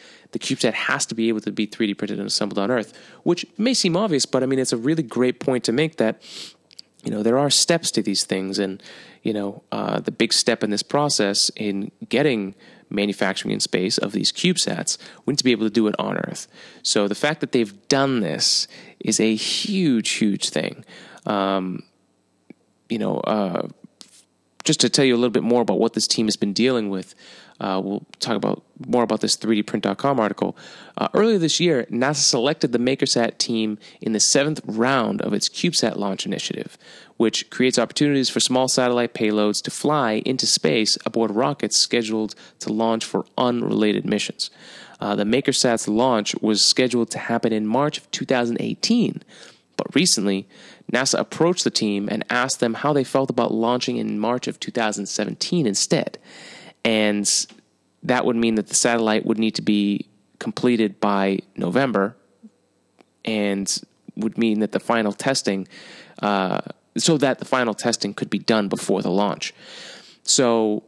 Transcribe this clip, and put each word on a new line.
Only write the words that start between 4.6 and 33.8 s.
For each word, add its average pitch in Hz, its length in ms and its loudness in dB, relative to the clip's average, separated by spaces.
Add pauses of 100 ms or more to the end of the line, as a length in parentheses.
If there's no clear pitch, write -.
a 123 40 2
really 151 260 0
great 123 360 0
point 127 260 -2
to 117 60 0
make 151 260 0
that, 110 240 0 (800)
you 113 80 -6
know, 107 100 -2
there 117 160 4
are 143 120 2
steps - 420 2
to 110 100 0
these 98 240 0
things. 95 340 -4
And, 98 220 -2 (420)
you 113 100 0
know, 101 380 -6
uh, 104 280 -2
the 110 120 -6
big 117 220 0
step - 300 2
in 104 80 0
this 101 120 -2
process 143 720 0
in 101 360 -4 (180)
getting 113 460 0 (360)
manufacturing 101 640 -2
in 104 60 -2
space 95 380 -2
of 98 140 -2
these 98 200 0
CubeSats, - 640 0 (280)
we 127 60 0
need 143 60 -2
to - 60 -2
be 127 80 4
able 110 140 2
to 107 80 0
do 110 140 4
it 104 100 0
on 101 200 -2
Earth. - 300 -8 (360)
So 101 240 2
the 101 80 -2
fact 151 260 0
that 135 100 -6
they've 104 360 0
done 135 320 2
this - 480 0 (320)
is - 200 0
a 110 160 4
huge, 151 760 0
huge - 380 0
thing. - 360 -6 (400)
Um, 98 580 -2 (1080)
you 117 100 -2
know, 104 200 -2
uh, 98 480 -2 (960)
just 160 180 2
to 123 80 4
tell 143 160 4
you 123 100 4
a - 20 4
little 120 140 2
bit 107 120 2
more 120 180 4
about 101 180 0
what 113 140 2
this - 140 -2
team 113 200 0
has 104 80 0
been 101 180 -2
dealing 113 360 0
with, 95 260 -8 (440)
uh, 95 200 -2
we'll 98 240 -4 (160)
talk 117 160 -2
about 104 280 -2 (240)
more 120 160 4
about 110 180 0
this 107 140 0
three 110 200 0
D 104 60 2
print 104 220 -4
dot 98 160 0
com 135 200 0
article. 98 380 0 (400)
Uh, 160 160 2
earlier 214 240 4
this 160 220 0
year, 160 320 2
nasa 131 240 0
selected 139 560 0
the 120 80 2
Makersat 127 580 0
team 110 400 -2 (240)